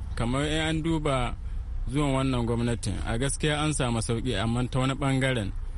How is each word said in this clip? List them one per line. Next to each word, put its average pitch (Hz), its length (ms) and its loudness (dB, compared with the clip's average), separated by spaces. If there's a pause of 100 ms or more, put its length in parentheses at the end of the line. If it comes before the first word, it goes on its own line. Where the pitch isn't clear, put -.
(160)
Kamar 127 280 0
in 151 180 0
an 160 220 0
duba 147 520 0 (540)
zuwan 143 240 2
wannan 131 320 2
gwamnatin, 117 500 0 (100)
a 113 120 0
gaskiya 147 460 0
an 156 100 2
samu 123 260 2
sauƙi, 117 340 0 (100)
amma 117 240 2
ta 127 120 0
wani 131 140 2
ɓangaren. 131 580 2 (260)